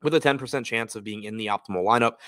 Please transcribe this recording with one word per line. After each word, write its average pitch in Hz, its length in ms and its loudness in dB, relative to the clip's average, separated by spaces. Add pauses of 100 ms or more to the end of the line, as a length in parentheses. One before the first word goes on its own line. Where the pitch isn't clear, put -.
with 151 120 2
a 156 40 6
ten 143 180 4
percent 127 280 -6
chance 113 300 -4
of 104 80 -12
being 104 200 -10
in 107 140 -8
the 110 80 -4
optimal 101 400 -2
lineup. 117 280 4 (140)